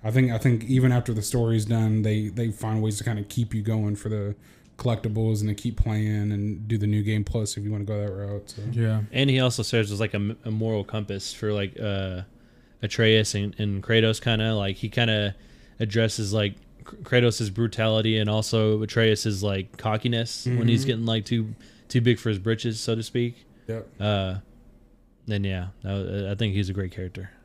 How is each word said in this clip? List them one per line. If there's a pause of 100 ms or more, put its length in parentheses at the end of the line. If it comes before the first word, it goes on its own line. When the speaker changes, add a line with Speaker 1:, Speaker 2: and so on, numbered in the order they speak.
Speaker 1:
I
think,
I
think
even
after
the
story's
done,
they,
they
find
ways
to
kinda
keep
you
going
for
the (420)
collectibles
and
to
keep
playing
and
do
the
New
Game
Plus
if
you
wanna
go
that
route,
so. (100)
Speaker 2:
Yeah. (100)
Speaker 3:
And
he
also
serves
as,
like,
a
m-,
a
moral
compass
for,
like,
uh, (600)
Atreus
and,
and
Kratos,
kinda.
Like,
he
kinda (460)
addresses,
like, (300)
K-,
Kratos'
brutality
and
also
Atreus'
like,
cockiness
when
he's
Speaker 1:
Mm-hmm.
Speaker 3:
getting,
like,
too, (340)
too
big
for
his
britches,
so
to
speak. (200)
Speaker 1:
Yep. (140)
Speaker 3:
Uh, (920)
then,
yeah, (160)
I,
I
think
he's
a
great
character. (140)